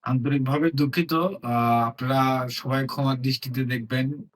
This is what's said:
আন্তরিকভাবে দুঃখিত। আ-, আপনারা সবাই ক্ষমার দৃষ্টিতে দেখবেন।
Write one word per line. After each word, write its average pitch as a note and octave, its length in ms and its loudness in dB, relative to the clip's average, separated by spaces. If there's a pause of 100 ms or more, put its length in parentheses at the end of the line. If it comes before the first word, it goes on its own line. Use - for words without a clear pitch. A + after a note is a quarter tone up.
আন্তরিকভাবে C3+ 680 2
দুঃখিত। D3 440 0
আ-, A#2+ 720 2
আপনারা B2+ 600 0
সবাই C3 380 -2
ক্ষমার C3+ 360 -2
দৃষ্টিতে C3 420 -2
দেখবেন। B2+ 480 -2 (240)